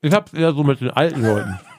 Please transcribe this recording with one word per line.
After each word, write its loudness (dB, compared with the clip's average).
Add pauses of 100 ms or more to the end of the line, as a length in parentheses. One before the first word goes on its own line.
Ich 0
hab's 0
eher 0
so -2
mit 2
den -4
alten 0
Leuten. 0 (200)